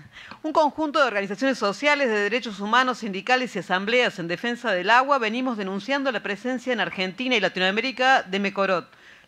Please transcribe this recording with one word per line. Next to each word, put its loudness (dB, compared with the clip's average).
Un -6
conjunto 2
de 4
organizaciones -2
sociales, 0
de 2
derechos -2
humanos, 2
sindicales -2
y -4
asambleas 0
en -6
defensa -4
del -2
agua 6
venimos -2
denunciando -4
la -4
presencia -4
en -2
Argentina -2
y 2
Latinoamérica 2
de -4
Mekorot, 0